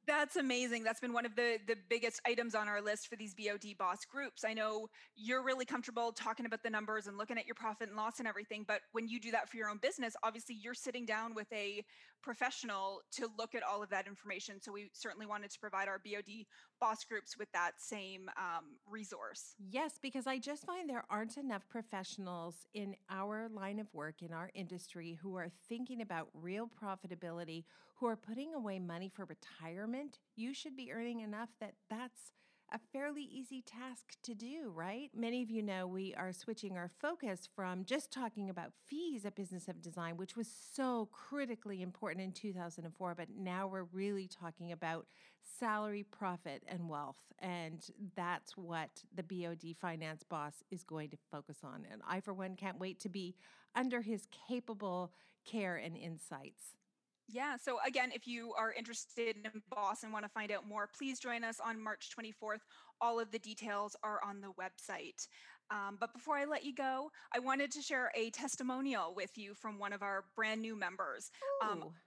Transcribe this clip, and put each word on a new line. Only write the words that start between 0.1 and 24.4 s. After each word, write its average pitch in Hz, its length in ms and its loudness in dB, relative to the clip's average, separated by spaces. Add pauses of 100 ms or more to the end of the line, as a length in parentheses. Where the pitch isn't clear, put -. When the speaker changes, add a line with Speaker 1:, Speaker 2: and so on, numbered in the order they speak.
Speaker 1:
amazing. 247 480 6
That's 220 160 4
been 240 140 2
one 233 100 6
of 226 120 0
the, 233 300 6
the 226 100 6 (120)
biggest 233 380 4
items 233 280 6
on 214 140 6
our 208 140 4
list 208 260 2
for 233 80 -4
these 208 180 -6
B 208 160 0
O 208 60 2
D 202 180 -6
boss 190 300 2
groups. 269 400 -4
I 220 80 4
know 220 360 2 (280)
you're 247 260 4
really 262 220 6
comfortable 233 480 2
talking 226 320 0
about 226 180 0
the 233 80 2
numbers 214 360 2
and 202 100 -6
looking 220 220 0
at 214 80 0
your 233 80 -2
profit 220 340 0
and 202 80 -6
loss 220 220 2
and 233 100 0
everything, 214 400 -4
but 208 120 4 (120)
when 226 160 2
you 233 100 0
do 220 120 -2
that 226 180 4
for - 80 -8
your 220 140 2
own 208 80 -2
business, 247 440 4
obviously 226 400 0
you're 233 120 -4
sitting 247 320 -2
down 226 280 2
with 214 180 -2
a 202 300 0 (400)
professional 208 760 0 (120)
to 240 160 0 (100)
look 226 160 -2
at 233 80 0
all 202 200 2
of 208 80 -4
that 190 160 2
information. 196 540 -6
So 208 120 -8
we 202 200 -6
certainly 214 340 -6
wanted 208 240 -2
to - 100 -10
provide 196 280 2
our 196 100 0
B 202 200 -4
O - 20 0
D 208 260 -10 (340)
boss 226 240 6
groups - 340 -4
with 208 140 -4
that 175 260 4
same, 190 580 -6
um, 170 400 -2 (100)
resource. 202 720 -8
Speaker 2:
Yes, 247 420 0
because 254 260 -2
I 262 120 2
just 285 280 -4
find 359 220 -2
there 247 200 0
aren't 226 300 0
enough 247 300 0
professionals 185 1040 -4
in 202 220 -2 (120)
our 208 400 0
line 208 300 -2
of 214 160 -4
work, 156 260 -4
in 165 120 -6
our 170 220 -4